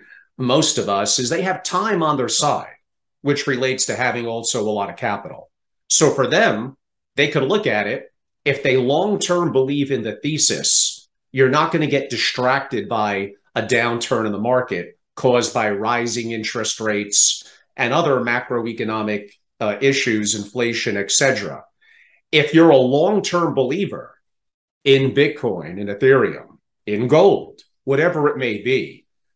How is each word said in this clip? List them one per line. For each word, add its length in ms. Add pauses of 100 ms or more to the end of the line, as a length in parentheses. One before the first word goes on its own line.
(380)
most 400
of 120
us, 280
is 140
they 100
have 220
time 400
on 140
their 120
side, 440 (480)
which 260
relates 400
to 80
having 320
also 340
a 80
lot 220
of 60
capital. 520 (380)
So 220
for 180
them, 480 (400)
they 140
could 140
look 240
at 200
it. 240 (320)
If 180
they 160
long-term 720
believe 400
in 100
the 160
thesis, 920 (240)
you're 180
not 220
gonna 160
get 220
distracted 800
by 440 (220)
a 60
downturn 640
in 60
the 60
market 600 (180)
caused 380
by 160
rising 640
interest 500
rates 640 (340)
and 160
other 260
macroeconomic, 1120 (300)
uh, 180
issues, 560
inflation, 600
et 140
cetera. 520 (680)
If 240
you're 160
a 60
long-term 760
believer 640 (680)
in 280
Bitcoin, 680
in 60
Ethereum, 720 (300)
in 200
gold, 540 (220)
whatever 460
it 80
may 260
be, 420 (300)